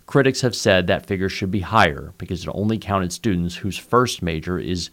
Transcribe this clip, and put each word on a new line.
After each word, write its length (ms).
critics 360
have 120
said 320
that 180
figure 240
should 220
be 100
higher 560
because 280
it 100
only 240
counted 340
students 440
whose 200
first 460
major 340
is 360